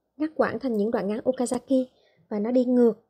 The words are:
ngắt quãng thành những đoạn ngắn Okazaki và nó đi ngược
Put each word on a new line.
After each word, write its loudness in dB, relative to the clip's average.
ngắt -4
quãng -2
thành -4
những 0
đoạn -2
ngắn -4
Okazaki 0
và -4
nó -2
đi 4
ngược 4